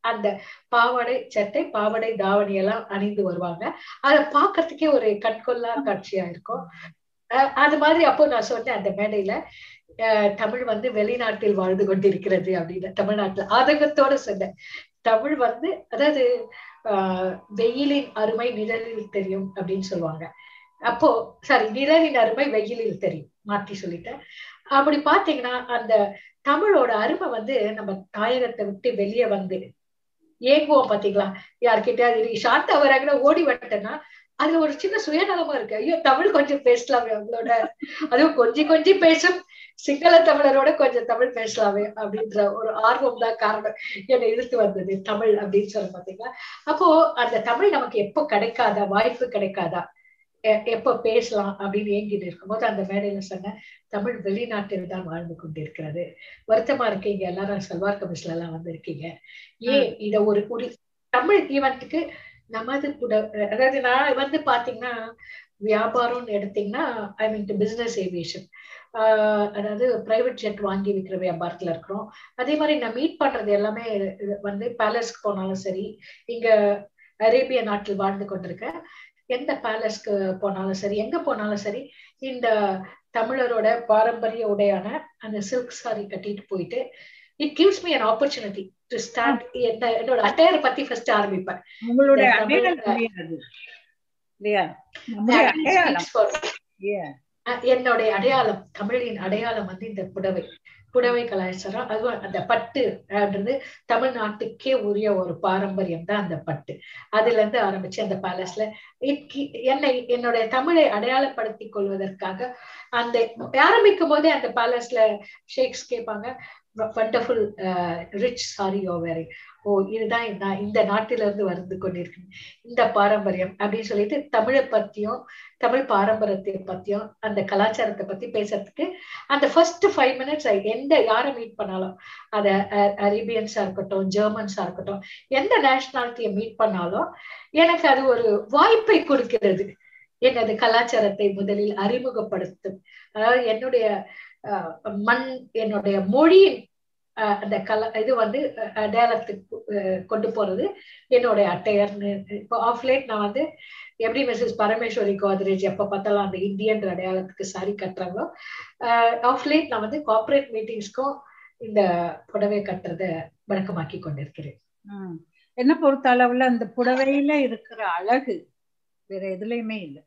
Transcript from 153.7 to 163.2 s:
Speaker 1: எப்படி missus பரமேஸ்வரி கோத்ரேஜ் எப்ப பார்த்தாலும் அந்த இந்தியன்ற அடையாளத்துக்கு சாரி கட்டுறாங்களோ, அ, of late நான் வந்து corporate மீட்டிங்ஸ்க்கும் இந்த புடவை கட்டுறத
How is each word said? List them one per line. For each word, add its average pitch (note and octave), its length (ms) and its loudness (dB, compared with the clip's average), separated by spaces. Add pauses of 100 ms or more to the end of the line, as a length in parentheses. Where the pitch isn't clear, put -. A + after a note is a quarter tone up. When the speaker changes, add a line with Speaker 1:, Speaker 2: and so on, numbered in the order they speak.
Speaker 1:
எப்படி A#3+ 300 0
missus A#3 320 -2
பரமேஸ்வரி A3 580 0
கோத்ரேஜ் G3 440 0
எப்ப G3 260 -2
பார்த்தாலும் G3+ 380 -2
அந்த F#3+ 140 -6
இந்தியன்ற G3+ 500 -2
அடையாளத்துக்கு F#3 520 -6
சாரி F#3+ 320 -6
கட்டுறாங்களோ, F#3+ 540 -6 (560)
அ, A#3 400 2
of B3+ 200 2
late D4+ 240 2
நான் A3 140 -4
வந்து B3 220 -6
corporate C4+ 480 2
மீட்டிங்ஸ்க்கும் A3+ 680 -6 (400)
இந்த G#3+ 220 0 (460)
புடவை G#3 320 0
கட்டுறத F3 640 -6 (260)